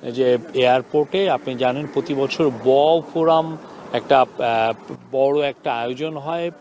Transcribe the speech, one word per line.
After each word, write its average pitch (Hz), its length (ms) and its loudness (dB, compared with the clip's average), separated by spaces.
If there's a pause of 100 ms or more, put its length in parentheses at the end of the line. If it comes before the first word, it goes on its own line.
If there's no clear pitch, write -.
(160)
যে 123 220 2 (160)
এয়ারপোর্টে, 135 760 2
আপনি 135 260 -4
জানেন 127 380 -2
প্রতি 139 200 -2
বছর 139 360 0 (140)
বোয়াও 147 400 4 (100)
ফোরাম 160 440 2 (360)
একটা, 131 280 4
আহ, 113 720 -2 (180)
বড় 139 360 2
একটা 135 260 -6
আয়োজন 127 440 -6
হয়। 170 440 -6